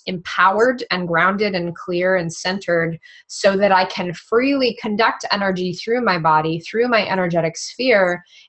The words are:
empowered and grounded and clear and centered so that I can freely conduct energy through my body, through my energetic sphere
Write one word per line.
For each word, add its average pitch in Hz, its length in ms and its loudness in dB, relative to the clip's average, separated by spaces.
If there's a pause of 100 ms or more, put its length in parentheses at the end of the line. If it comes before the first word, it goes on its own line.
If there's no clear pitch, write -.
empowered 202 840 2
and 180 180 -2
grounded 190 460 2
and 170 200 -4
clear 180 420 0
and 170 160 -2
centered 170 680 -2 (280)
so 196 300 0
that 196 160 4
I 185 120 4
can 180 300 -6
freely 254 640 0
conduct 220 520 0
energy 190 400 -2
through 233 300 -2
my 185 160 2
body, 160 420 2
through 233 280 -2
my 220 180 2
energetic 170 500 0
sphere 190 640 0 (260)